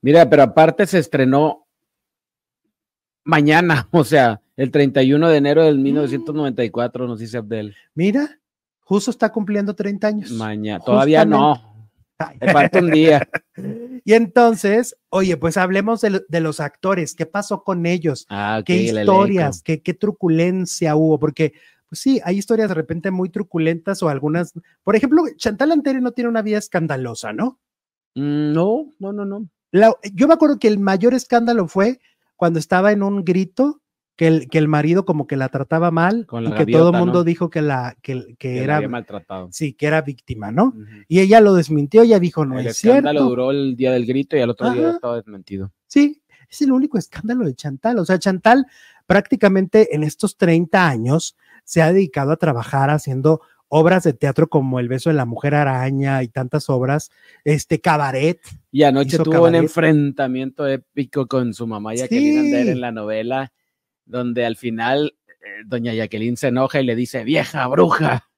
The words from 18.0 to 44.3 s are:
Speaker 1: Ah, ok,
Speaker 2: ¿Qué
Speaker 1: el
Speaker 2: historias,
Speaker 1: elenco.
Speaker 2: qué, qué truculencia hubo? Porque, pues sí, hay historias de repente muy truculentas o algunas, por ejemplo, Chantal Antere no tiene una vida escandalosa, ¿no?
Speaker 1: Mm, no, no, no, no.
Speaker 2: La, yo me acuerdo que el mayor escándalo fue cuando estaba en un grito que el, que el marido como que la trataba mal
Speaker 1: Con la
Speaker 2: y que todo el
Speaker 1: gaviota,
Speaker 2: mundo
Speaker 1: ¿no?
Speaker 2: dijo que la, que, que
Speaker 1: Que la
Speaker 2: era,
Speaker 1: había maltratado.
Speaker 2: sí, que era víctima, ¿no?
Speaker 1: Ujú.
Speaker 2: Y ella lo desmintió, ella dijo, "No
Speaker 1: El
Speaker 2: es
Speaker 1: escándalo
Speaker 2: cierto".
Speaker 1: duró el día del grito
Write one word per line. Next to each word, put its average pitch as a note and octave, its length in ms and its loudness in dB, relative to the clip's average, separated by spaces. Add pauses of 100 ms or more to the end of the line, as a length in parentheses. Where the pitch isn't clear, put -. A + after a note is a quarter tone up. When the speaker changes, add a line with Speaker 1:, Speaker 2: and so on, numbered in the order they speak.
Speaker 1:
Ah, G#2 320 -4
ok, G#2+ 60 -8
Speaker 2:
¿Qué F3+ 240 0
Speaker 1:
el A2 80 -2
Speaker 2:
historias, F#3 600 2
Speaker 1:
elenco. - 60 -20
Speaker 2:
qué, D#3+ 180 -4
qué F3 120 -6
truculencia F3 1040 -2
hubo? D#3 220 2
Porque, D3+ 340 -2 (340)
pues - 140 -16
sí, C4+ 240 0
hay F#3 120 -2
historias A3 300 -2
de F#3+ 80 -4
repente E3 360 -6
muy F#3 180 -4
truculentas E3 760 -4
o E3+ 60 0
algunas, D3+ 420 -4 (320)
por G3+ 140 0
ejemplo, C#4+ 260 2 (140)
Chantal B3+ 340 -2
Antere C4+ 300 -2
no B3 100 -2
tiene A#3+ 180 -4
una A3+ 120 -2
vida G#3 160 -2
escandalosa, C3 720 -6
¿no? G#3+ 280 -6 (560)
Speaker 1:
Mm, D3 360 -4
no, G#3 360 -2 (120)
no, G3 140 -10
no, G3+ 120 -8
no. G3 220 -10 (240)
Speaker 2:
La, A3 220 4 (200)
yo G3+ 140 2
me D#4+ 60 6
acuerdo D#4 260 2
que - 80 2
el G#3+ 120 2
mayor G3 340 2
escándalo A#3 560 0
fue G#3+ 300 0 (360)
cuando E3+ 240 0
estaba F#3 320 2
en G#3 120 0
un G3+ 200 -4
grito F#3 560 -2 (360)
que E3 120 2
el, D#3+ 200 2
que D#3+ 120 0
el D3+ 80 2
marido D#3 380 0
como D3+ 200 -2
que - 100 -6
la C3 140 -4
trataba E3 400 -2
mal F3+ 380 -2
Speaker 1:
Con A#2 160 -8
la B2 80 -4
Speaker 2:
y - 20 -4
que E3 180 0
todo D#3+ 180 6
el - 20 2
Speaker 1:
gaviota, F3+ 80 0
Speaker 2:
mundo F3 220 0
Speaker 1:
¿no? - 20 0
Speaker 2:
dijo E3+ 260 -2
que D#3 140 -4
la, B2+ 400 -4
que, B2+ 340 -10
que B2+ 160 -8
Speaker 1:
Que - 40 -6
la B2+ 60 -6
Speaker 2:
era, C#3+ 120 -2
Speaker 1:
había D3+ 140 -2
maltratado. G2 600 -12
Speaker 2:
sí, D3 220 -8
que - 140 -6
era D#3 160 0
víctima, A#2+ 480 -12
¿no? B2+ 140 2
Speaker 1:
Ujú. A3 180 -4 (240)
Speaker 2:
Y E3+ 140 4
ella G#3 200 8
lo G3+ 140 6
desmintió, D#3 480 4
ella A3+ 160 6
dijo, D#3+ 260 -2
"No C3 140 -6
Speaker 1:
El B2+ 80 -4
Speaker 2:
es A2+ 100 -6
Speaker 1:
escándalo G#3 440 2
Speaker 2:
cierto". - 80 4
Speaker 1:
duró B2+ 200 -2
el C#3 260 -2
día B2+ 160 0
del B2 140 0
grito C3+ 320 -2